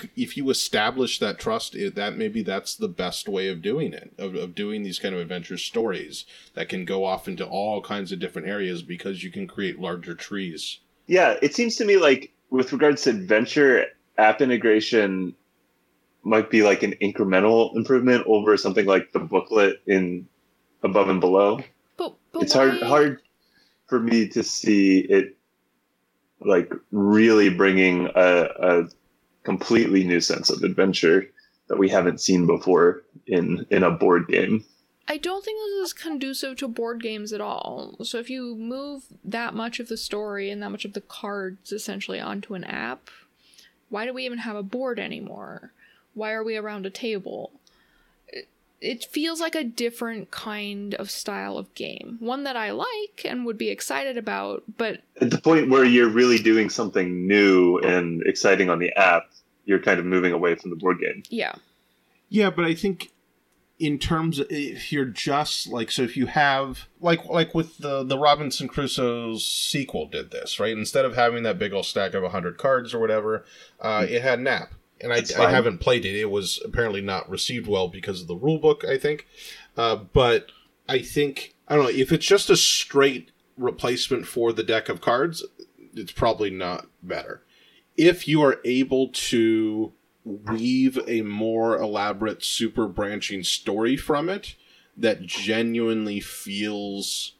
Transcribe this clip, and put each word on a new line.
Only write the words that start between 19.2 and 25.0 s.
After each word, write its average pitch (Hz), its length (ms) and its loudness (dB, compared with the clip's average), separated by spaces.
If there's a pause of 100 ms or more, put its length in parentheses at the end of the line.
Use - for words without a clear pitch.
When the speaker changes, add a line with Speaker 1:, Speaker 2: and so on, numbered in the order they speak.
Speaker 2:
in 92 400 0 (560)
Above 98 260 2
and 92 100 2
Below. 101 420 4 (360)
Speaker 3:
But, 339 160 -8 (180)
but 165 120 -4
Speaker 2:
It's - 100 2
hard, 131 260 4
Speaker 3:
why 120 80 -4
Speaker 2:
hard 147 340 4 (640)
for 123 120 2
me 113 300 2
to 113 140 -2
see 98 560 4
it, 98 360 2 (1040)